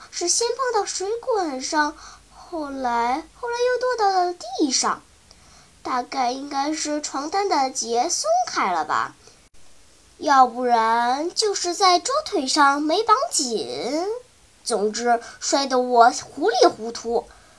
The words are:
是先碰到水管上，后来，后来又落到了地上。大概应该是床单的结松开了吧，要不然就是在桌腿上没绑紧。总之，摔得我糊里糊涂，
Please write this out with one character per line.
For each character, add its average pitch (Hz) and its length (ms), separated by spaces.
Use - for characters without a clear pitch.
是 - 160
先 466 220
碰 480 300
到 392 60
水 392 320
管 370 420
上， 294 380
后 302 380
来， 254 540
后 480 100
来 466 80
又 494 240
落 508 160
到 403 140
了 359 220
地 392 380
上。 220 300
大 262 220
概 254 280
应 269 180
该 294 240
是 302 280
床 294 300
单 392 180
的 277 220
结 233 380
松 571 200
开 247 240
了 160 140
吧， 131 300
要 277 280
不 247 200
然 240 680
就 415 220
是 349 180
在 359 240
桌 403 160
腿 311 200
上 285 380
没 320 180
绑 440 160
紧。 226 720
总 214 300
之， 233 260
摔 277 260
得 254 140
我 247 320
糊 - 400
里 719 160
糊 226 240
涂， 233 360